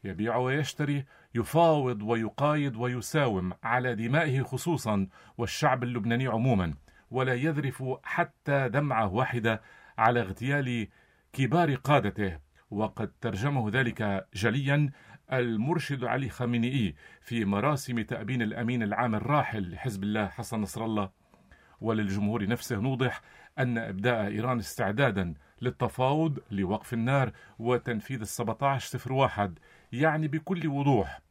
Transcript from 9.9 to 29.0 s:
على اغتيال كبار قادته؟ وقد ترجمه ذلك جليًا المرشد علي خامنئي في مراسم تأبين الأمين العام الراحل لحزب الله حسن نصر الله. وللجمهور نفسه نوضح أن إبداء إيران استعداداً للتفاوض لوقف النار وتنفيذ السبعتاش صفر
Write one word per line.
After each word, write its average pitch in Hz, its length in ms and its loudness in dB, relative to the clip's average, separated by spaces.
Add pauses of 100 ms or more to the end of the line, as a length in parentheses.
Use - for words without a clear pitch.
على 120 220 4
اغتيال 120 680 -2 (440)
كبار 143 420 2
قادته؟ 101 640 2 (320)
وقد 107 500 -4
ترجمه 113 500 -2
ذلك 110 640 0
جليًا 135 560 2 (420)
المرشد 127 720 0
علي 123 240 -2
خامنئي 120 680 0 (260)
في 117 240 -2
مراسم 120 580 0
تأبين 117 400 -4
الأمين 117 400 -2
العام 107 320 0
الراحل 107 580 0
لحزب 98 300 -6
الله 104 240 0
حسن 110 340 -6
نصر 110 240 -4
الله. 104 260 -2 (680)
وللجمهور 104 680 0
نفسه 120 300 -2
نوضح 123 440 0 (380)
أن 123 200 0
إبداء 107 480 0
إيران 113 320 0
استعداداً 101 760 0 (280)
للتفاوض 131 760 0 (120)
لوقف 98 420 -2
النار 120 400 0 (260)
وتنفيذ 120 640 -2
السبعتاش 120 640 -2
صفر - 280 -6